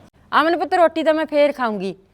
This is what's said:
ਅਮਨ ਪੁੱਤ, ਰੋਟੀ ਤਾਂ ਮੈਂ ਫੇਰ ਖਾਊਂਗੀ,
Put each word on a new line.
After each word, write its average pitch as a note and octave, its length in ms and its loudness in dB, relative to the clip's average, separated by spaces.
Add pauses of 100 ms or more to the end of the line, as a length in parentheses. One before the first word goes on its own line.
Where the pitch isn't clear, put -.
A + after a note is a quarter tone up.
(320)
ਅਮਨ D#4 260 2
ਪੁੱਤ, F#4 160 -4
ਰੋਟੀ E4 280 2
ਤਾਂ D4+ 120 2
ਮੈਂ D#4 120 -4
ਫੇਰ D4 260 0
ਖਾਊਂਗੀ, G#3 420 -6 (200)